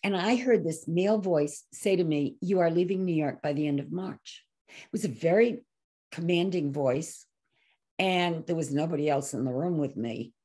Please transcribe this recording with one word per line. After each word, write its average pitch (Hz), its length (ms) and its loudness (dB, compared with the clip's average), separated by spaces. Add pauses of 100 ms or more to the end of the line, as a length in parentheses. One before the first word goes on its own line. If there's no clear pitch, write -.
and 202 120 0
I 190 200 2
heard 247 280 4
this 160 240 -4
male 190 320 2
voice 165 440 0 (100)
say 196 220 0
to 180 80 2
me, 147 380 0
You 185 180 2
are 170 120 4
leaving 185 340 2
New 180 100 0
York 151 260 0
by 147 120 -2
the 151 140 0
end 143 120 0
of 139 120 -6
March. - 520 -10 (260)
It - 220 -20
was - 140 -4
a 190 40 0
very 185 540 2 (480)
commanding 170 600 0
voice, 139 540 -2 (760)
and 175 460 0
there 175 100 -2
was 147 180 -2
nobody 151 360 0
else 135 240 0
in 120 100 -4
the 131 80 -2
room 160 260 -2
with 143 200 -2
me. 117 360 -6 (120)